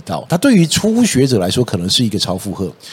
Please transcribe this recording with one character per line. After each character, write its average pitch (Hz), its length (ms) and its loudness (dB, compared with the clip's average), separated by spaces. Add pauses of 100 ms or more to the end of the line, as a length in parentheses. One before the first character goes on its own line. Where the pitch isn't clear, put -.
道。 78 240 -8
它 160 80 0
对 247 200 4
于 165 120 6
初 220 380 0
学 135 200 2
者 127 140 2
来 90 100 0
说 123 140 0
可 104 140 -4
能 90 120 -4
是 120 140 0
一 113 60 0
个 98 100 -4
超 90 160 -4
负 92 160 -8
荷， 80 180 -6 (240)